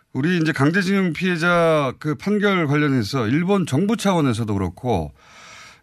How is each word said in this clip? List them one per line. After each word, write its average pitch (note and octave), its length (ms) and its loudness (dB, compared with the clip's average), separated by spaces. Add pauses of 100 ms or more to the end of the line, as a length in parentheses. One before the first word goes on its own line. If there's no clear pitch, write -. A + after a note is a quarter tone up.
(140)
우리 F3 240 0
이제 D#3 140 0
강제징용 F3+ 640 2
피해자 E3 840 2
그 D3 180 -4
판결 G3 500 0
관련해서 C3+ 600 0
일본 F3 400 0
정부 G3 300 0
차원에서도 B2+ 580 0
그렇고 F#2 580 -4 (720)